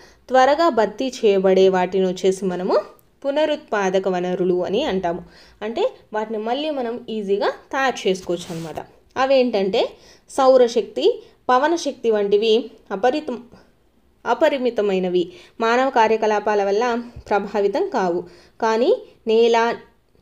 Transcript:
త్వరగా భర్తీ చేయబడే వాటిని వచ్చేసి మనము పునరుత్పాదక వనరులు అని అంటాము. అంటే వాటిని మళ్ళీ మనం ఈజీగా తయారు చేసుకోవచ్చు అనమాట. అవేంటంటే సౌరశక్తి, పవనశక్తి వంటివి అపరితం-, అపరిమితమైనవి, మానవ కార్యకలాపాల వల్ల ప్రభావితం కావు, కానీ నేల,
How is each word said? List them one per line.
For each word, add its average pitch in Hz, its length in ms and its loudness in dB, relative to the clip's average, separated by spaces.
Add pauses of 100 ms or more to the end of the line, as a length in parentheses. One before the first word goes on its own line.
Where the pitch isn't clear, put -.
(280)
త్వరగా 277 400 4
భర్తీ 226 400 -2
చేయబడే 190 600 4
వాటిని 185 400 0
వచ్చేసి 190 360 -2
మనము 190 360 -2 (460)
పునరుత్పాదక 269 840 -2
వనరులు 180 560 -2
అని 208 200 -2
అంటాము. 185 380 -4 (400)
అంటే 330 300 -4 (200)
వాటిని 214 260 -6
మళ్ళీ 254 320 -4
మనం 247 380 -6
ఈజీగా 214 400 -2
తయారు 269 600 -4
చేసుకోవచ్చు 175 480 -4
అనమాట. 160 200 -12 (400)
అవేంటంటే 247 760 0 (380)
సౌరశక్తి, 262 920 2 (260)
పవనశక్తి 269 640 0
వంటివి 214 600 2 (220)
అపరితం-, 247 480 -2 (840)
అపరిమితమైనవి, 208 1040 0 (280)
మానవ 240 300 2
కార్యకలాపాల 214 720 2
వల్ల 233 380 0 (260)
ప్రభావితం 202 600 -2
కావు, 180 360 -2 (380)
కానీ 233 400 2 (240)
నేల, 226 500 2 (460)